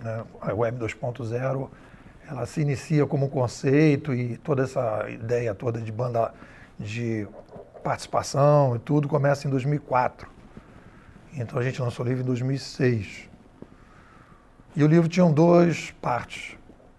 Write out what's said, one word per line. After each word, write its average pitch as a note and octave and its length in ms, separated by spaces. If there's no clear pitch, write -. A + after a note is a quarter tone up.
né? A2+ 220
A - 100
Web A#2 280
dois A2 160
ponto B2 280
zero, B2+ 460
ela B2 160
se - 160
inicia D3 440
como C#3 240
conceito C#3 840
e A#2+ 240
toda C3+ 260
essa A2 460
ideia A#2+ 460
toda A#2 260
de A2+ 100
banda, A#2 420
de A2 480
participação C#3 920
e A#2 40
tudo D3 280
começa C#3+ 400
em C#3 40
dois C3+ 140
mil D3 100
e C#3+ 40
quatro. - 500
Então B2 260
a A#2+ 40
gente C3 180
lançou B2 240
o A#2+ 40
livro B2+ 140
em - 20
dois B2 160
mil C3+ 140
e C3 40
seis. - 680
E C#3+ 80
o D3+ 40
livro E3 220
tinha F3+ 200
duas E3+ 640
partes. - 560